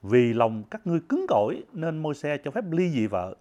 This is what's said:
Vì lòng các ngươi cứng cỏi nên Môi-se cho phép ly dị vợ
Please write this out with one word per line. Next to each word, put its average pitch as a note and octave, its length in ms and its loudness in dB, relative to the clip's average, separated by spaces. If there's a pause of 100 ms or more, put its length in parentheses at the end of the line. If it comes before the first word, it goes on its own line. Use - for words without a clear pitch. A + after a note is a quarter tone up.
Vì A#2 300 6
lòng A2+ 380 0
các - 160 -10
ngươi E3+ 120 0 (100)
cứng F#4 200 0
cỏi A2 340 2 (100)
nên D#3+ 240 -6
Môi-se D3 400 -4
cho C#3 140 -8
phép A3 200 -6
ly F3 180 2
dị A#2+ 180 0
vợ F#2+ 340 -4